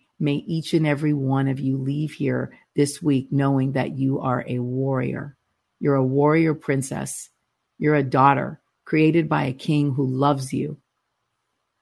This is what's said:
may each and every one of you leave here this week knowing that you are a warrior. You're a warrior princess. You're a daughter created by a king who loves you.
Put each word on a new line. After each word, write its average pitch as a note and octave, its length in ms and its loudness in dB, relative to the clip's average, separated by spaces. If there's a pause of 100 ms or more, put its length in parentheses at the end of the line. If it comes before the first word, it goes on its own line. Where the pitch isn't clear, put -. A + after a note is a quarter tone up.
(200)
may C#3+ 160 0
each D#3+ 400 -4
and D#3+ 100 2
every D3 280 0
one C3+ 340 0
of C3+ 120 -2
you C3+ 180 -2
leave C#3+ 340 -4
here B2+ 440 -4 (200)
this C#3+ 260 0
week C#3 300 0
knowing C#3 400 2
that C3+ 260 -4
you C3+ 220 -2
are B2 280 -2
a B2 120 -4
warrior. C3 760 -4 (440)
You're C#3+ 160 2
a C3 100 2
warrior D3+ 480 4
princess. C#3 760 -4 (500)
You're D3+ 160 2
a C#3+ 80 2
daughter C3+ 580 2 (240)
created D#3 420 2
by D3 180 0
a C3 80 -4
king D3 420 0
who C#3 100 0
loves C3 480 0
you. C#3+ 240 -6 (1040)